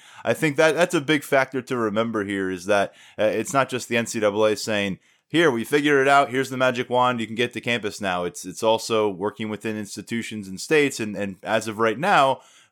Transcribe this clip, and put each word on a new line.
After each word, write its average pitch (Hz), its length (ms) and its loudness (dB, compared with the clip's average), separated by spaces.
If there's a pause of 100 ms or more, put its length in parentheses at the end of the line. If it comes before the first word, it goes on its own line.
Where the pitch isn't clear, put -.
(240)
I 117 100 0
think 147 220 0
that 160 200 4
that's 170 200 0
a 160 60 0
big 143 240 0
factor 131 380 0
to 131 120 -6
remember 113 480 0
here 98 260 -2
is 90 180 -6
that, 101 260 2 (260)
uh, 104 60 4
it's 208 260 0
not 131 160 0
just 123 220 -6
the 117 80 0
N 117 80 0
C 113 160 -6
double 104 240 2
A 107 100 4
saying, 101 440 -2 (280)
"Here, 160 240 4
we 117 140 -2
figured 143 420 4
it - 0 -
out. 139 220 6
Here's 127 200 -2
the 131 60 -8
magic 127 340 0
wand. 123 300 2
You 110 80 -4
can 110 80 -10
get 120 160 0
to 113 80 -8
campus 107 400 -4
now." 90 240 -2
It's, 87 220 -6
it's 90 180 -10
also 110 460 2
working 104 400 -6
within 107 260 -6
institutions 107 720 -8
and 95 100 -12
states. 143 440 0
And, 104 160 -6
and 98 260 -6
as 110 240 0
of 107 120 -6
right 113 200 2
now, 147 400 2 (320)